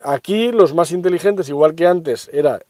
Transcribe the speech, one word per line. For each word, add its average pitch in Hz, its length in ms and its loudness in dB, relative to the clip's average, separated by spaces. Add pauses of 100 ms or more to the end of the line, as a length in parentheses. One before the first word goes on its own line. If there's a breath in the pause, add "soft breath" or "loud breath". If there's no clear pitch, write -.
Aquí 208 480 -2
los 185 220 4
más 170 180 0
inteligentes, 180 580 -2
igual 151 260 2
que 170 100 0
antes, 165 480 -2
era 139 260 0 (100)